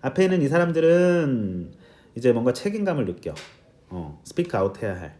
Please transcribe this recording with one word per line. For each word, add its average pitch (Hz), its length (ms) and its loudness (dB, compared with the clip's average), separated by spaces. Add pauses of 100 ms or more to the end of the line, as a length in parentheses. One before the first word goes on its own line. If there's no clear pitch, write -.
앞에 180 220 0
있는 180 180 2
이 143 60 2
사람들은 160 1300 2 (420)
이제 120 180 2
뭔가 120 200 2
책임감을 196 520 -2
느껴. 87 300 -8 (540)
어, 82 360 -12
speak - 340 -4
out 98 240 -2
해야 95 160 -6
할. 82 200 -14